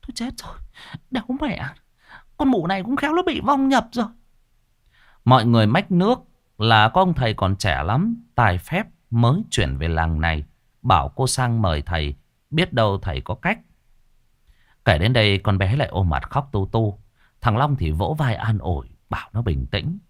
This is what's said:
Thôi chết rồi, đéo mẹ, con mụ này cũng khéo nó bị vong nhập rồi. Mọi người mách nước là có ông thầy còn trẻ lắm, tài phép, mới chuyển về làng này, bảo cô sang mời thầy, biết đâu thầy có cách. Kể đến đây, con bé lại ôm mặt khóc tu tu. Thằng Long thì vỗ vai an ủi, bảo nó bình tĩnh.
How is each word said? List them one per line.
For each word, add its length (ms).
Thôi 120
chết 240
rồi, 160
đéo 140
mẹ, 260
con 120
mụ 180
này 160
cũng 140
khéo 160
nó 100
bị 180
vong 280
nhập 240
rồi. 140
Mọi 220
người 200
mách 260
nước 260
là 300
có 120
ông 140
thầy 200
còn 220
trẻ 260
lắm, 420
tài 240
phép, 280
mới 400
chuyển 260
về 120
làng 320
này, 240
bảo 260
cô 180
sang 360
mời 200
thầy, 320
biết 220
đâu 260
thầy 220
có 140
cách. 240
Kể 140
đến 140
đây, 260
con 200
bé 180
lại 120
ôm 200
mặt 220
khóc 220
tu 200
tu. 260
Thằng 160
Long 200
thì 140
vỗ 280
vai 160
an 240
ủi, 280
bảo 240
nó 100
bình 240
tĩnh. 320